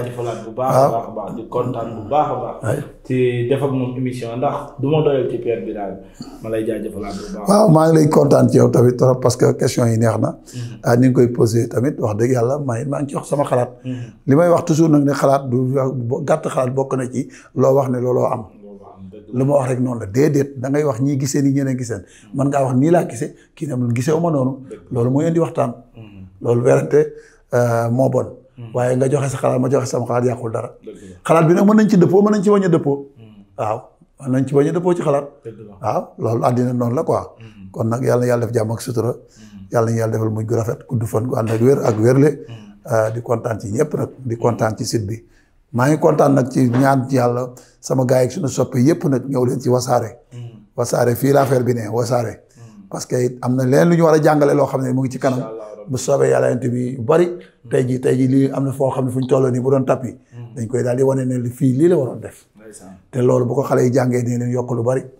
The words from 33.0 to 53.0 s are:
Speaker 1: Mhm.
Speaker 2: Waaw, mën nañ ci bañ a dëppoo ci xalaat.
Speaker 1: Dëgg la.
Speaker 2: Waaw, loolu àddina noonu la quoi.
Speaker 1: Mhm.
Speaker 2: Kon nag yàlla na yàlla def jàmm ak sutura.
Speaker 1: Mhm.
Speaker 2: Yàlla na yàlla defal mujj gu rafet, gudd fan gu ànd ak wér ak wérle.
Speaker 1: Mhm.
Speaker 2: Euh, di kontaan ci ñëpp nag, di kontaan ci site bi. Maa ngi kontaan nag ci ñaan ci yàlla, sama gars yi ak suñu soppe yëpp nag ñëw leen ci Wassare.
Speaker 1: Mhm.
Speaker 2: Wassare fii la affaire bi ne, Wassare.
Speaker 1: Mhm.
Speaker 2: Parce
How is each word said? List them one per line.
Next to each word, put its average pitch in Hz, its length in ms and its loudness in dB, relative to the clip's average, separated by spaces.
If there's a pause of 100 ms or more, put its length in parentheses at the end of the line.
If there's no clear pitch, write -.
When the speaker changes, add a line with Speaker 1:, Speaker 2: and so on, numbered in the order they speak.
Speaker 1:
Mhm. 113 60 -20 (340)
Speaker 2:
Waaw, 113 220 -4 (400)
mën 135 100 -8
nañ 135 160 0
ci 139 80 -6
bañ 143 140 4
a 165 40 -2
dëppoo 175 220 0
ci 175 80 -6
xalaat. 143 240 0 (180)
Speaker 1:
Dëgg 110 220 -14
la. 101 160 -20
Speaker 2:
Waaw, 107 200 -2 (160)
loolu 117 260 -2
àddina 123 280 2
noonu 120 220 -2
la 156 80 0
quoi. 110 360 -2
Speaker 1:
Mhm. 104 340 -20
Speaker 2:
Kon - 160 -6
nag 120 160 -2
yàlla 123 160 2
na 123 60 0
yàlla 120 200 0
def 113 80 -6
jàmm 110 160 0
ak 113 100 -6
sutura. 117 280 -2
Speaker 1:
Mhm. 104 640 -12
Speaker 2:
Yàlla 113 180 2
na 113 60 0
yàlla 113 160 -2
defal 110 180 0
mujj 110 160 -6
gu 117 80 -2
rafet, 113 240 -2 (100)
gudd 110 160 -2
fan 113 220 -2
gu 127 100 -4
ànd 113 140 -2
ak 113 100 0
wér 135 240 4
ak 117 140 2
wérle. 131 320 4
Speaker 1:
Mhm. - 640 -12
Speaker 2:
Euh, 110 180 2
di 117 120 -6
kontaan 113 360 -4
ci 101 140 -8
ñëpp 147 260 -2
nag, 131 100 -4 (160)
di 113 120 -4
kontaan 110 400 0
ci 127 80 -8
site 107 220 -4
bi. 110 180 -10 (480)
Maa 123 160 2
ngi 151 100 2
kontaan 147 360 4
nag 131 140 2
ci 127 220 2
ñaan 131 380 2
ci 131 80 -2
yàlla, 123 340 0 (300)
sama 131 240 -2
gars 127 160 4
yi 127 60 4
ak 117 60 -4
suñu 170 160 -4
soppe - 300 -2
yëpp 160 300 2
nag 131 200 0
ñëw 127 180 0
leen 131 140 -2
ci - 80 -4
Wassare. 123 500 0 (140)
Speaker 1:
Mhm. 120 60 -18 (380)
Speaker 2:
Wassare 120 400 0
fii 135 160 2
la 139 100 6
affaire 127 220 2
bi 123 100 0
ne, 113 140 -6
Wassare. 113 540 -4 (140)
Speaker 1:
Mhm. 107 320 -20
Speaker 2:
Parce 165 180 -10